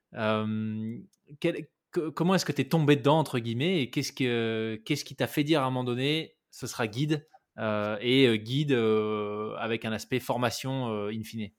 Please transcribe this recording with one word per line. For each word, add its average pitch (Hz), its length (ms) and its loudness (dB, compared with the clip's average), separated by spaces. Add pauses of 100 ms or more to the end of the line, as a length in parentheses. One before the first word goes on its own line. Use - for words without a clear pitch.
(140)
euh, 110 840 -2 (420)
quel, 165 280 -2 (240)
que, 165 180 -2
comment 175 260 2
est-ce 175 100 2
que 151 60 0
t'es 135 140 0
tombé 147 300 4
dedans, 139 240 4
entre 135 200 -2
guillemets, 131 420 0
et 120 80 -4
qu'est-ce 139 220 -4
que, 113 760 -2
qu'est-ce 143 200 -4
qui 139 100 -16
t'a 123 120 0
fait - 160 0
dire 147 180 2
à 131 40 0
un 131 40 0
moment 127 140 0
donné, « 135 520 -2 (160)
Ce - 160 -10
sera 117 200 -2
guide », 147 400 -2 (320)
euh, 107 420 -2
et, 127 260 6
euh, 113 100 6
guide, 135 340 -2
euh, 107 840 2
avec 113 280 -4
un 110 60 -2
aspect 117 280 -4
formation, 127 680 -2
euh, 104 240 -4
in 110 100 -8
fine ? 107 360 -8